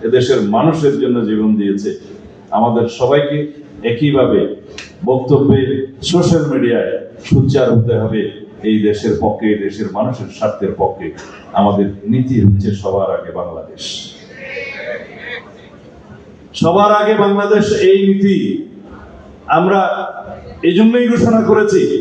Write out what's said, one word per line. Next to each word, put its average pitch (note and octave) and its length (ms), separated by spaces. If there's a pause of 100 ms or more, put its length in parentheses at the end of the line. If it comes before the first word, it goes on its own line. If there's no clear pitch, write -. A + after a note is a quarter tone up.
এদেশের B2 340 (140)
মানুষের D3+ 480
জন্য A#2+ 140 (120)
জীবন G#2+ 220 (100)
দিয়েছে, G2 300 (680)
আমাদের A2+ 280 (140)
সবাইকে C#3+ 400 (520)
একইভাবে B2+ 500 (680)
বক্তব্যে, C3 520 (500)
সোশ্যাল E3 420
মিডিয়ায় A#2 400 (360)
সোচ্চার - 460
হতে A2 280
হবে A2 200 (460)
এই A2 80 (120)
দেশের G#2+ 340
পক্ষে, A2 300
এই G2+ 120
দেশের G2 320
মানুষের - 400
স্বার্থের G3+ 440
পক্ষে। - 260 (520)
আমাদের G2+ 280 (260)
নীতি B2+ 320
হচ্ছে G2+ 240 (140)
সবার G2 340
আগে E2+ 140 (100)
বাংলাদেশ, - 420 (2750)
সবার F3 300 (100)
আগে G#3+ 140 (100)
বাংলাদেশ। G#3 400 (260)
এই G3 80 (100)
নীতি G3 280 (1200)
আমরা F#3+ 240 (840)
এই E3+ 160
জন্যই A#3+ 340
ঘোষণা A3 280 (100)
করেছি G3+ 320 (180)